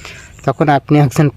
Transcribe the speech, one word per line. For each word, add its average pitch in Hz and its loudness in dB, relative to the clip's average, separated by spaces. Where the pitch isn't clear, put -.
তখন 160 -2
আপনি 147 0
একজন 147 2